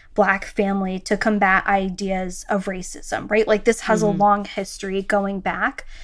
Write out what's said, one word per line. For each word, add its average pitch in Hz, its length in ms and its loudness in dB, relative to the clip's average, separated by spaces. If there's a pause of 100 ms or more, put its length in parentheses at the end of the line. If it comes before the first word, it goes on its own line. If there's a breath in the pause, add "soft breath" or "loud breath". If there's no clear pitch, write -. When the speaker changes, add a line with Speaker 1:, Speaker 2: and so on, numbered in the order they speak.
(140)
Speaker 1:
Black 196 320 2
family 196 540 -2
to 208 180 -2
combat 202 500 2
ideas 190 840 -2
of 202 160 -2
racism, - 640 -8
right? 214 180 2
Like, 214 180 2
this 226 160 4
has 226 200 2
Speaker 2:
Mm-hmm. 202 200 2
Speaker 1:
a - 20 8
long 202 220 4
history 196 560 -6
going 196 380 0
back. 190 460 -4 (180 loud breath)